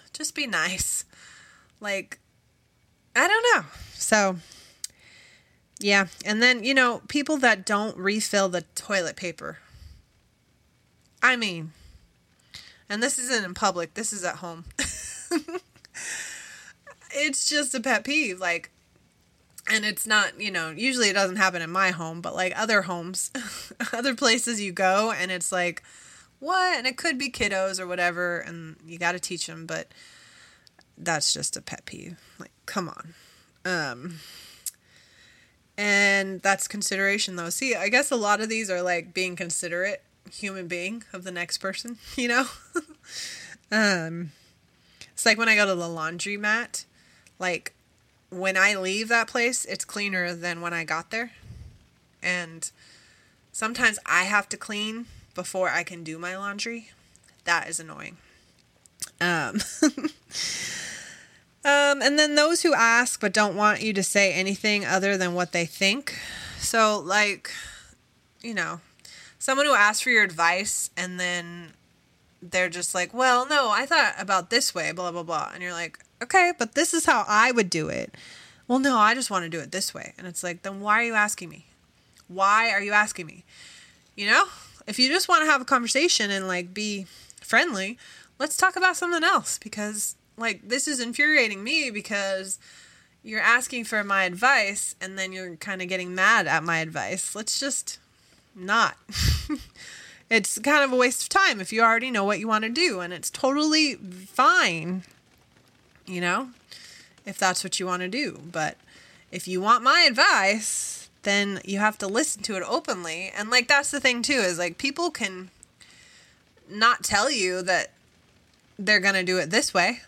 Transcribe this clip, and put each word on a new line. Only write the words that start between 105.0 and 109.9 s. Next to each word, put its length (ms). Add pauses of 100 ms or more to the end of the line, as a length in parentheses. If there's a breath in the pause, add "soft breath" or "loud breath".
you 140
know, 300 (760 loud breath)
if 120
that's 240
what 160
you 80
wanna 220
do. 320 (100)
But 260 (540 loud breath)
if 160
you 140
want 240
my 160